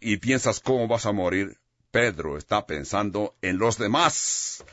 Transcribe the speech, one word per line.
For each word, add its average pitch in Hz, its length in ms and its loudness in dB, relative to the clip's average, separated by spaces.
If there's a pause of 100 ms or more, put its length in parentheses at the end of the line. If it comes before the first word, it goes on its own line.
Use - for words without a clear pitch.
y 107 160 0
piensas 120 420 0
cómo 123 280 0
vas 113 180 0
a 104 60 0
morir. 95 460 0 (320)
Pedro 82 460 0
está 101 300 -2
pensando 98 720 -2
en 92 160 0
los 113 220 2
demás. - 840 0 (100)